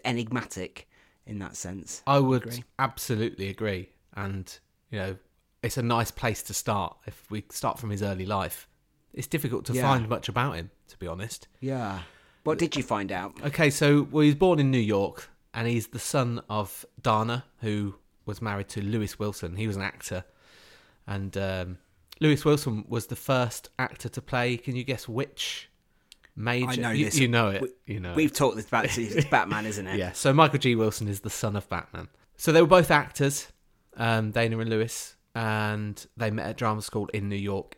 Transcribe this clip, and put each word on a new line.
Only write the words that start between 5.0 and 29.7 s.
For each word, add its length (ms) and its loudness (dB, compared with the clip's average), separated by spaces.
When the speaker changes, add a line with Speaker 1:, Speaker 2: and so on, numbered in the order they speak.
Speaker 2:
it's 140 -4
a 60 0
nice 280 2
place 320 -4
to 120 -10
start 420 -2
if 240 -16
we 200 -6
start 280 -4
from 120 -6
his 120 -2
early 240 -2
life. 420 -4
It's 140 -8
difficult 380 -4
to 60 -2
Speaker 1:
Yeah. 100 0
Speaker 2:
find 260 2
much 200 -2
about 280 -2
him, 160 -10
to 100 -20
be 80 -8
honest. 400 -8
Speaker 1:
Yeah. 400 -4
What 160 0
did 160 0
you 80 0
find 300 -2
out? 220 -6
Speaker 2:
Okay, 260 2
so, 400 6
well, 120 4
he 80 10
was 60 6
born 220 6
in 140 4
New 60 4
York, 500 2
and 140 -4
he's 220 0
the 100 -10
son 500 0
of 380 -4
Dana, 420 2
who 360 -2
was 160 -8
married 280 -4
to 120 -6
Lewis 380 -2
Wilson. 380 -6
He 100 -2
was 80 -2
an 80 -4
actor. 420 -6
And, 280 -6
um, 420 -4
Lewis 240 4
Wilson 420 2
was 200 -4
the 100 -8
first 640 -2
actor 320 -6
to 100 -10
play, 380 -2
can 180 -6
you 80 -4
guess 240 -6
which 640 -6
major? 320 -2
Speaker 1:
I 80 -2
know 140 0
Speaker 2:
You, 160 2
Speaker 1:
this. 120 0
Speaker 2:
you 100 6
know 200 4
it. 140 0
Speaker 1:
We, 320 -8
Speaker 2:
You 60 -6
know 140 -8
Speaker 1:
we've 160 4
Speaker 2:
it. 40 -6
Speaker 1:
talked 220 2
this 120 -8
about 160 2
Speaker 2:
<laughs> 100 -2
Speaker 1:
this. 40 -2
It's 280 0
Batman, 380 2
isn't 220 -6